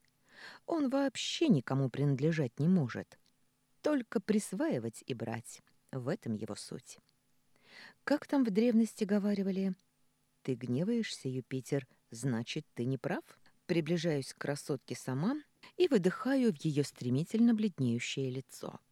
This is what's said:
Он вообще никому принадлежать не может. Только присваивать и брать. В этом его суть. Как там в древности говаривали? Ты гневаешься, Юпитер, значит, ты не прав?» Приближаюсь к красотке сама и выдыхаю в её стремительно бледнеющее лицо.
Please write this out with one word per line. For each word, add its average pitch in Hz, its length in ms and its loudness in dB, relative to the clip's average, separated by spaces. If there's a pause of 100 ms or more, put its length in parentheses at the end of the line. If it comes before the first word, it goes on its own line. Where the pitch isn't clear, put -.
(680)
Он 294 240 0
вообще 277 580 0
никому 135 420 4
принадлежать 143 680 2
не 147 100 2
может. 131 500 0 (640)
Только 262 380 0
присваивать 202 840 -2
и 135 80 -4
брать. 113 480 -8 (300)
В 127 160 -6
этом 123 260 -4
его 107 220 -6
суть. - 420 -14 (1080)
Как 285 220 0
там 277 180 2
в 226 60 0
древности 220 540 2
говаривали? 196 680 0 (680)
Ты 131 120 -2
гневаешься, 143 720 -2
Юпитер, 131 580 -4 (240)
значит, 120 640 -4
ты 120 100 -4
не 131 140 -2
прав?» 247 240 -4 (440)
Приближаюсь 160 680 0
к - 60 -18
красотке 143 560 -4
сама 156 420 -2 (400)
и 359 120 4
выдыхаю 240 640 4
в 147 120 -10
её 143 200 2
стремительно 170 680 2
бледнеющее 135 760 0
лицо. - 480 -10 (120)